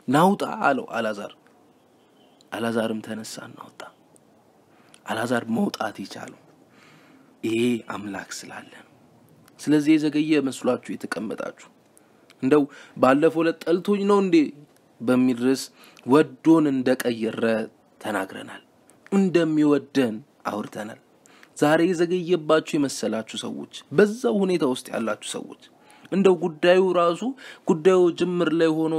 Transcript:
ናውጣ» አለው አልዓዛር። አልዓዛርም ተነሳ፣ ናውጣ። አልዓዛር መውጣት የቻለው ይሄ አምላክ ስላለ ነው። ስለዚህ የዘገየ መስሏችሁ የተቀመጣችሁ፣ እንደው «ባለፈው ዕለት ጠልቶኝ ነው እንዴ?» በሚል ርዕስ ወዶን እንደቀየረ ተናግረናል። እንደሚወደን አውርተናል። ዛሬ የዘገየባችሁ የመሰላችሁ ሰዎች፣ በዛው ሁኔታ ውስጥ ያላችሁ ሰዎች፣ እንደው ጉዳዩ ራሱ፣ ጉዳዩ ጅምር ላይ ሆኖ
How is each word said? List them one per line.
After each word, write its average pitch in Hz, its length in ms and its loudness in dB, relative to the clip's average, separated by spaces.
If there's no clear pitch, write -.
ናውጣ» 180 360 2
አለው 139 300 0
አልዓዛር። 107 440 -6
አልዓዛርም 110 500 -4
ተነሳ፣ 110 340 -12
ናውጣ። - 320 -20
አልዓዛር 117 440 -2
መውጣት 113 500 -4
የቻለው - 400 -14
ይሄ 113 160 -2
አምላክ 98 440 -12
ስላለ - 440 -18
ነው። - 140 -20
ስለዚህ 147 320 2
የዘገየ 151 500 2
መስሏችሁ 123 500 -4
የተቀመጣችሁ፣ - 800 -10
እንደው 143 200 4
«ባለፈው 147 440 4
ዕለት 165 200 -2
ጠልቶኝ 190 420 0
ነው 202 160 4
እንዴ?» 185 180 4
በሚል 127 380 2
ርዕስ 127 240 0
ወዶን 156 640 4
እንደቀየረ 120 760 -2
ተናግረናል። - 600 -8
እንደሚወደን 151 1040 2
አውርተናል። 104 540 -8
ዛሬ 151 260 4
የዘገየባችሁ 170 920 0
የመሰላችሁ 110 640 -4
ሰዎች፣ 113 340 -12
በዛው 214 460 2
ሁኔታ 180 280 0
ውስጥ 127 220 -4
ያላችሁ 110 420 -6
ሰዎች፣ - 320 -12
እንደው 190 260 4
ጉዳዩ 175 440 2
ራሱ፣ 170 280 0
ጉዳዩ 185 360 4
ጅምር 175 400 -2
ላይ 165 160 2
ሆኖ 160 300 -2